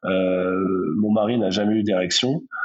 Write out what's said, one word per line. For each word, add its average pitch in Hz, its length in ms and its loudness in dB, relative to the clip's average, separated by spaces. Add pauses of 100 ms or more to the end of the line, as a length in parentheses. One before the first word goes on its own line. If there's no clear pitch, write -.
euh, 92 500 0 (420)
mon 104 140 0
mari 110 280 2
n'a 98 100 0
jamais 104 280 2
eu 107 60 2
d'érection, 104 600 0 (220)